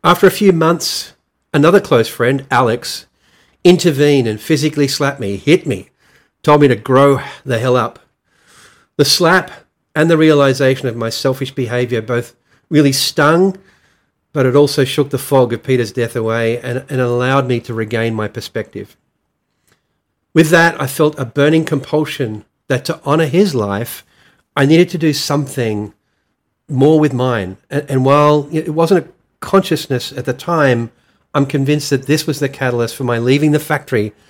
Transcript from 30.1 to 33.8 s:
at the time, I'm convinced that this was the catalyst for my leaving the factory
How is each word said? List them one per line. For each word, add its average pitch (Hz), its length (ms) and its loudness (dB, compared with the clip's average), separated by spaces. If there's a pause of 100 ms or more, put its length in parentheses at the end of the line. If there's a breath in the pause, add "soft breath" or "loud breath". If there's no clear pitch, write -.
at 120 140 -10
the 131 80 -4
time, 127 580 0 (440)
I'm 143 100 2
convinced 147 460 -2
that 135 160 -2
this 151 200 -2
was 147 140 -4
the 139 80 -2
catalyst 123 480 -4
for 135 80 -8
my 120 140 -2
leaving 143 340 2
the 147 80 0
factory 117 540 -4 (140)